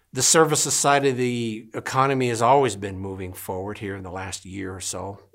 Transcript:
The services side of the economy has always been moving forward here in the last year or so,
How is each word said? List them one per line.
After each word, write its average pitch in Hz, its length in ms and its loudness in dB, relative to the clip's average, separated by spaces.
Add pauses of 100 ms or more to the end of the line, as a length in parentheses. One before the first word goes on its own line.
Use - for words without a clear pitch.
(120)
The 127 100 -2
services 156 500 4
side 143 320 4
of 127 140 2
the 120 560 -2
economy 131 540 0
has 113 120 0
always 127 340 6
been 98 240 -6
moving 95 360 -8
forward 98 440 -8
here 98 180 -8
in 95 60 -12
the 90 80 -12
last 95 360 -10
year 95 280 -8
or 92 60 -12
so, 95 400 -8 (140)